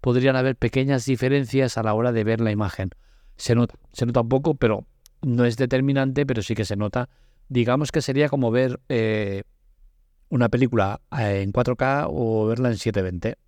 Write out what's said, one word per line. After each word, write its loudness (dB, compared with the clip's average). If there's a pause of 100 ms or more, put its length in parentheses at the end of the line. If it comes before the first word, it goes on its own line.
podrían 2
haber 0
pequeñas 0
diferencias 0
a -2
la 0
hora 0
de 0
ver 0
la 2
imagen. -4 (460)
Se 0
nota, 2 (180)
se -2
nota 2
un -2
poco, 2
pero 0 (340)
no 2
es 0
determinante, 0
pero -2
sí -4
que -2
se -6
nota. -4 (400)
Digamos 0
que 2
sería 0
como 0
ver, 0
eh, -2 (880)
una 2
película, 0 (140)
eh, 0
en -4
cuatro 0
K 0
o 0
verla 0
en -2
siete -2
veinte. -4 (120)